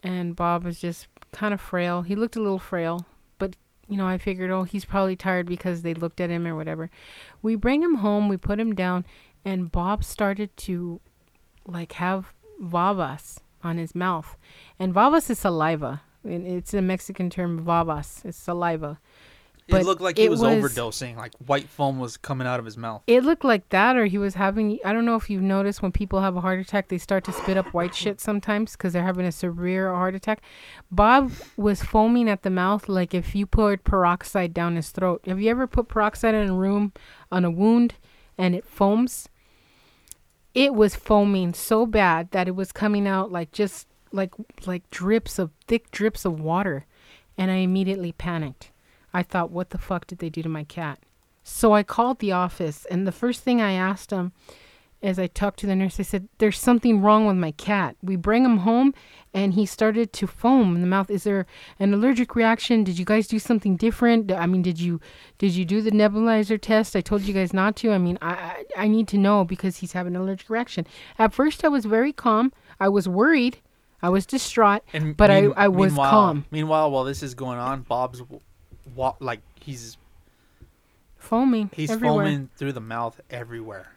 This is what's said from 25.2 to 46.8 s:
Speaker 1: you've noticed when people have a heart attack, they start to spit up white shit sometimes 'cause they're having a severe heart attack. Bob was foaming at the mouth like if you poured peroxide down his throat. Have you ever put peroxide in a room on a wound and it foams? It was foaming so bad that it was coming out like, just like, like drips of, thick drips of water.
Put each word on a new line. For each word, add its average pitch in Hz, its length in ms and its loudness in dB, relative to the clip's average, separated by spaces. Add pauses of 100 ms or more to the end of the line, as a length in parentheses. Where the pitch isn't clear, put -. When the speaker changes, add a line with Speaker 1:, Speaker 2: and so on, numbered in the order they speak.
Speaker 1:
you've 190 120 -2
noticed 196 400 -2
when 185 120 -2
people 196 260 -2
have 190 160 0
a 180 60 -4
heart 185 180 -2
attack, 190 300 -4
they 180 80 -4
start 185 280 -2
to 190 60 -8
spit - 240 -4
up 190 180 -2
white 175 220 -2
shit 202 240 -4
sometimes 208 560 -2
'cause 185 160 -4
they're 175 120 0
having 180 220 -2
a 170 60 -2
severe 180 640 -2
heart 185 220 -2
attack. 214 260 -4 (500)
Bob 240 400 6 (240)
was 202 280 0
foaming 226 440 4
at 202 140 0
the 190 80 -2
mouth 190 400 0
like 185 240 0
if 180 200 -4
you 202 120 -2
poured 208 400 2
peroxide 180 680 0
down 170 220 -2
his 165 140 -4
throat. 185 360 -2
Have 185 140 -4
you 214 100 0
ever 247 180 0
put 240 200 -2
peroxide 220 480 0
in 208 140 0
a 185 40 0
room 196 380 0 (400)
on 180 140 2
a 170 60 0
wound 226 420 2 (440)
and 185 160 0
it 185 120 -6
foams? 214 640 0 (1200)
It 269 200 4
was 208 220 4
foaming 202 580 2
so 220 320 0
bad 185 460 2
that 180 160 -2
it 185 80 -4
was 190 160 -6
coming 208 360 0
out 190 240 -2
like, 170 200 -6
just - 360 -4 (240)
like, 196 220 -4 (320)
like 180 240 -8
drips 208 480 -2
of, 175 140 -4 (160)
thick - 240 -2
drips - 340 -4
of 165 140 -2
water. 160 460 -2 (520)